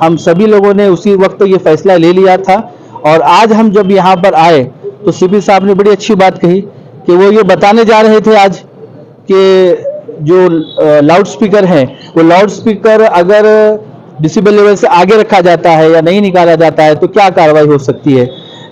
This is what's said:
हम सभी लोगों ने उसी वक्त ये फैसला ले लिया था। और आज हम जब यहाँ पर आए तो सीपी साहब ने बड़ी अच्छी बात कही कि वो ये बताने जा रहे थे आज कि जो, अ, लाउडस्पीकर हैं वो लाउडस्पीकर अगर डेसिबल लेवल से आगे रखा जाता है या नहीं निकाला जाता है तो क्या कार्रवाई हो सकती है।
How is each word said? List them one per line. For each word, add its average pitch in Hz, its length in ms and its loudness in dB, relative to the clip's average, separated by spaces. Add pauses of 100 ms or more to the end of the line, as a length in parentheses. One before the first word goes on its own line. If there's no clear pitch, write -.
हम 165 140 0
सभी 175 300 0
लोगों 202 280 2
ने 202 140 0
उसी 190 260 -2
वक्त 190 280 -2
ये 190 140 0
फैसला 175 400 0
ले 170 160 2
लिया 185 240 2
था। 190 380 -4 (320)
और 160 140 2
आज 185 320 2
हम 220 180 0
जब 190 200 0
यहाँ 190 260 0
पर 180 180 0
आए 156 300 2 (400)
तो 190 60 -2
सीपी 185 300 -2
साहब 190 240 0
ने 196 100 0
बड़ी 202 160 0
अच्छी 202 240 -2
बात 190 240 0
कही 180 220 -2 (460)
कि 185 60 2
वो 190 180 2
ये 214 120 2
बताने 202 420 0
जा 214 160 2
रहे 220 200 2
थे 214 160 0
आज 196 280 0 (680)
कि 190 360 2 (540)
जो, 180 240 0 (360)
अ, 151 180 2
लाउडस्पीकर 190 640 0
हैं 160 340 -2 (180)
वो 165 60 2
लाउडस्पीकर 208 800 0
अगर 208 440 0 (800)
डेसिबल 202 320 0
लेवल 208 200 2
से - 120 -2
आगे 180 300 2
रखा 214 240 0
जाता 175 300 0
है 160 200 2
या 165 100 2
नहीं 175 200 0
निकाला 180 340 0
जाता 160 280 0
है 156 120 2
तो 170 140 -2
क्या 196 220 2
कार्रवाई 156 360 2
हो 147 120 2
सकती 139 340 -4
है। 127 360 -4 (240)